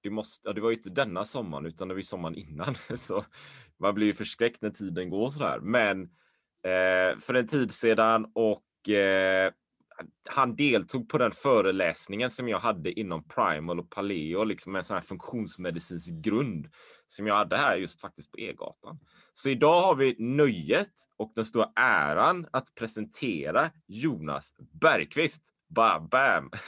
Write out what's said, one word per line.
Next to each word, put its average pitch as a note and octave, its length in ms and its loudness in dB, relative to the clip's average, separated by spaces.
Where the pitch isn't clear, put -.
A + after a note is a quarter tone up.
Det G#2 80 -8
måste, G#2+ 380 -8
ja, G#2+ 40 -6
det G#2 80 -6
var A2+ 100 2
ju A2+ 60 0
inte G#2+ 140 -14
denna G2 340 -2
sommaren, E2 420 -8
utan F#2 220 -10
det F#2 60 -6
var F#2+ 40 -6
ju F#2+ 40 -8
sommaren F2 320 -8
innan. D#2+ 400 -8
<laughs> A#2 100 -10
Så G#2 300 -6
man G2 160 0
blir G#2+ 120 2
ju G2+ 80 2
förskräckt - 480 -4
när G#2+ 80 -2
tiden F2+ 400 -6
går G#2+ 200 0
sådär. F#2+ 320 -4
Men, G2+ 400 2
eh, F#2 540 2
för - 160 -6
en B2 120 4
tid B2+ 260 0
sedan A2+ 640 4
och, G#2+ 600 0
eh, F#2+ 580 4
han B2 260 2
deltog A#2+ 520 0
på D3 100 -2
den A#2 140 4
föreläsningen G2 1000 2
som B2 180 -6
jag G2 100 0
hade F#2 420 -2
inom E2+ 280 -6
Primal F2 520 -2
och E2+ 100 -16
Paleo, F#2+ 540 -4
liksom G2 320 -6
en F2+ 80 -4
sån G#2 100 -6
här F2 80 -4
funktionsmedicinsk F2 1080 -8
grund G2+ 560 -4
som G#2 200 -8
jag G#2 80 2
hade G2 220 2
här C3 200 2
just F2+ 240 -6
faktiskt - 320 -16
på - 60 -16
E-gatan. - 600 -12
Så - 180 -4
idag D3+ 320 6
har F#3 120 6
vi C3 240 4
nöjet B2 760 2
och A2 180 -8
den A2 100 -2
stora A2 320 0
äran A2+ 760 4
att - 220 -4
presentera A2 960 -4
Jonas F#2 720 -6
Bergqvist. - 920 0
Ba-, F#2 320 4
bam! A2+ 400 2